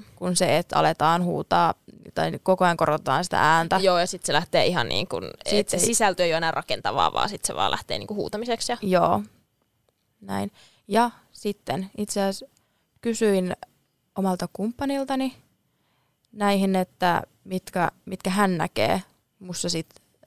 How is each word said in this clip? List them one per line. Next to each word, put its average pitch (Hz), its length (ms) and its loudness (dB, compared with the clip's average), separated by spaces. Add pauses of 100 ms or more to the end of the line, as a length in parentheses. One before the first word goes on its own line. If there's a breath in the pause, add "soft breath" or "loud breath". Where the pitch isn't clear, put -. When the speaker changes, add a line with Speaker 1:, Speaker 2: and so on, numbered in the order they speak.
(160)
Speaker 1:
kun 180 200 -2
se, 170 220 2
että - 180 -4
aletaan 160 480 2
huutaa 170 500 0 (400)
tai 160 180 0 (100)
koko 185 220 2
ajan 170 120 2
korotetaan 156 480 0
sitä - 160 0
ääntä. 165 420 4
Speaker 2:
Joo, 185 160 4
ja 175 80 2
sit 180 180 -10
se - 80 0
lähtee 160 340 2
ihan 151 220 0
niin 92 200 -2
kun, - 220 -6 (180)
Speaker 1:
Sit 208 100 2
Speaker 2:
et 208 100 0
se - 80 -2
Speaker 1:
ei 185 100 2
Speaker 2:
sisältö 202 380 2
ei 170 80 2
ole 156 40 0
enää 165 140 0
rakentavaa, 104 640 0
vaan 62 160 0
sit 208 160 -10
se - 100 -6
vaan 90 160 0
lähtee - 280 -4
niin 104 80 -10
kun 208 100 -8
huutamiseksi. 226 560 -4
Ja 240 100 -6
Speaker 1:
Joo, 180 400 2 (1000)
näin. 196 320 -6 (360 soft breath)
Ja 226 220 2 (220)
sitten 190 680 -6
itse 208 240 -4
asiassa 196 240 -4 (540)
kysyin 202 520 0 (640)
omalta 185 360 -2
kumppaniltani 262 840 -4 (960)
näihin, 202 440 2
että 180 460 0 (220)
mitkä, 185 440 -4 (160)
mitkä 185 260 -6
hän 190 280 2
näkee 156 440 0 (360)
mussa 180 300 -8
sit, 170 180 -4 (400)